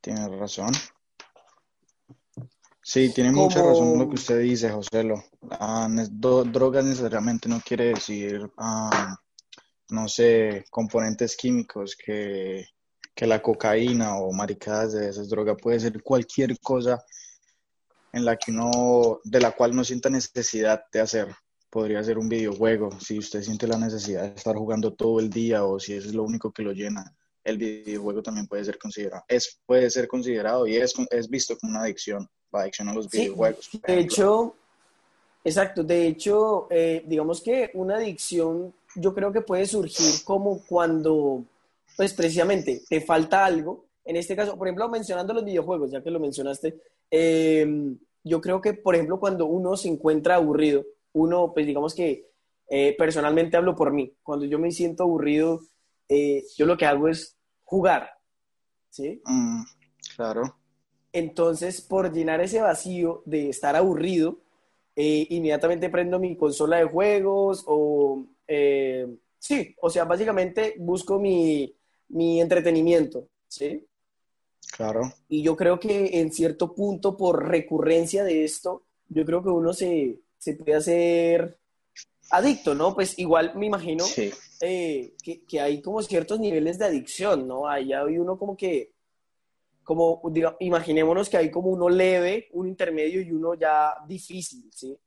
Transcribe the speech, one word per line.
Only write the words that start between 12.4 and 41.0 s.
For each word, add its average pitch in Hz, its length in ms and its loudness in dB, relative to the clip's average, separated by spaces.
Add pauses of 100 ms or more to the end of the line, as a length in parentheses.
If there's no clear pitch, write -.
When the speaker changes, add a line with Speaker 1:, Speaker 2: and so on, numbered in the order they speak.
Speaker 1:
que 120 120 -2
la 110 140 4
cocaína 113 800 2
o 95 140 -4
maricadas 107 640 -4
de 104 140 -2
esas 101 200 -10
drogas. 104 340 -2
Puede 117 160 2
ser 113 240 -4
cualquier 127 560 0
cosa 123 460 -2 (1080)
en 123 120 -4
la 117 120 2
que - 140 -8
uno, 120 720 2
de 117 180 2
la 117 120 4
cual 120 240 2
no 127 80 2
sienta 127 260 -2
necesidad 110 720 0 (100)
de 107 80 2
hacer. 110 280 0 (420)
Podría 107 320 -2
ser 110 160 -2
un 110 100 -4
videojuego, 107 640 0 (100)
si - 180 -8
usted 104 240 -8
siente 110 240 -6
la 113 120 0
necesidad 104 460 -4
de 101 100 -10
estar 107 220 -4
jugando 110 360 -2
todo 113 280 2
el 110 100 -2
día 113 340 0
o 98 140 0
si 101 160 -8
eso 101 140 -8
es 107 60 -8
lo 110 100 -2
único 117 280 -6
que - 100 -10
lo 202 100 -4
llena, 196 440 -8 (280)
el 110 120 -4
videojuego 107 680 -6
también 107 240 -8
puede 101 180 -6
ser 101 140 -8
considerado, 101 480 -10
es, - 380 -2
puede 127 240 4
ser 123 180 -2
considerado 120 600 -2
y 110 100 0
es 127 160 2
con-, 127 180 -4
es 117 200 -2
visto 123 260 -4
como 110 160 -10
una 110 120 -6
adicción, 101 440 -8 (240)
la 104 80 -2
adicción 101 300 -6
a 107 40 -6
los 110 140 -6
Speaker 2:
Sí, 110 120 -2
Speaker 1:
videojuegos, 113 500 0
por - 180 -10
Speaker 2:
de 180 60 4
Speaker 1:
ejemplo. 175 200 2
Speaker 2:
hecho, 220 400 4 (880)
exacto, 190 400 0
de 170 240 2
hecho, 208 640 2
eh, 165 360 2
digamos 160 340 -2
que 240 320 0
una 185 240 -4
adicción 175 760 -4 (200)
yo 190 200 0
creo 196 180 -2
que 220 80 0
puede 196 240 -2
surgir 170 600 -2
como 196 420 -2
cuando, 156 760 2 (540)